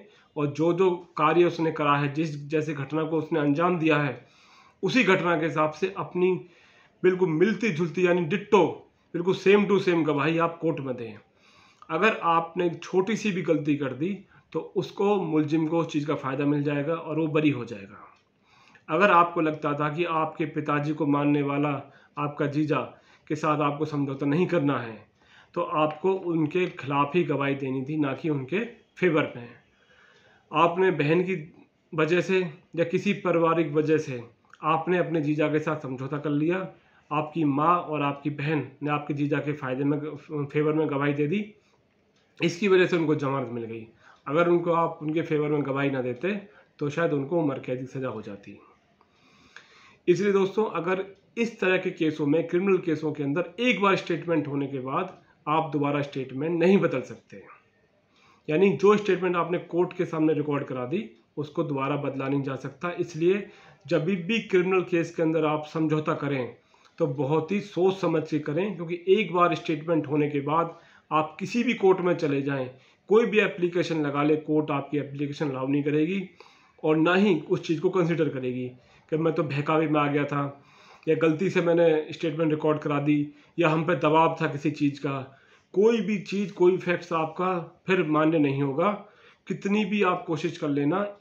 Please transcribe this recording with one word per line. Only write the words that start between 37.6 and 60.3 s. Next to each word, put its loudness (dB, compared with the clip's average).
और -4
आपकी -4
बहन -4
ने -4
आपके -4
जीजा -2
के -4
फ़ायदे -6
में, 0
फेवर 0
में 0
गवाही 0
दे 0
दी, -4
इसकी 0
वजह 6
से 0
उनको 2
जमानत -2
मिल -6
गई। -12
अगर 2
उनको, 2
आप 0
उनके -2
फेवर 0
में 0
गवाही -2
ना -2
देते, -4
तो -2
शायद 0
उनको -2
उम्र -2
कैद -6
की -8
सज़ा -8
हो -8
जाती। -16
इसलिए 4
दोस्तों, 2
अगर -4
इस -2
तरह 2
के -2
केसों 0
में, 2
क्रिमिनल 2
केसों -2
के -8
अंदर -2
एक 2
बार 4
स्टेटमेंट -2
होने -4
के -8
बाद -6
आप 0
दोबारा 0
स्टेटमेंट -6
नहीं 6
बदल 0
सकते, -18
यानी 4
जो 6
स्टेटमेंट 0
आपने 0
कोर्ट -2
के -2
सामने 0